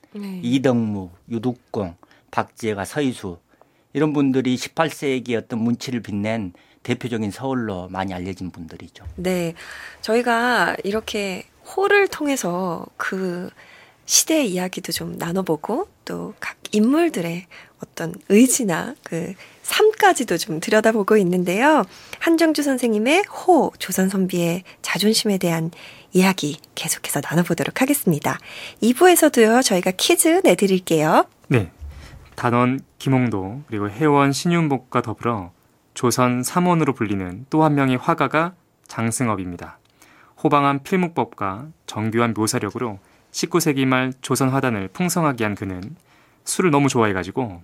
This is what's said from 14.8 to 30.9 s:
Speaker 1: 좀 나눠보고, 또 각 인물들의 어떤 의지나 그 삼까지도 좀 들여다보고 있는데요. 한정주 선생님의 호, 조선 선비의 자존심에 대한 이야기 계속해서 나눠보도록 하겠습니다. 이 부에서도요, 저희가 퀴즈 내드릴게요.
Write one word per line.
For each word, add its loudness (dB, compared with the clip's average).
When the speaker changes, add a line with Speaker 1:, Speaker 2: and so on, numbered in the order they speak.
Speaker 1:
좀 -8
나눠보고, -4
또 -10
각 -12
인물들의 0
어떤 -10
의지나 4
그 -8
삼까지도 2
좀 -4
들여다보고 2
있는데요. 2
한정주 2
선생님의 2
호, 2
조선 0
선비의 0
자존심에 0
대한 0
이야기 2
계속해서 -6
나눠보도록 0
하겠습니다. 0
이 4
부에서도요, 6
저희가 0
퀴즈 4
내드릴게요. 4